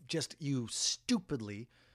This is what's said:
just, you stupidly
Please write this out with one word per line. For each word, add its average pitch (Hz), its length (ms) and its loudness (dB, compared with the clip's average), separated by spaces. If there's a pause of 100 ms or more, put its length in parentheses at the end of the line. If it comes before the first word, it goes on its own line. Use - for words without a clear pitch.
just, - 320 -2
you 135 320 0
stupidly 120 1000 0 (260)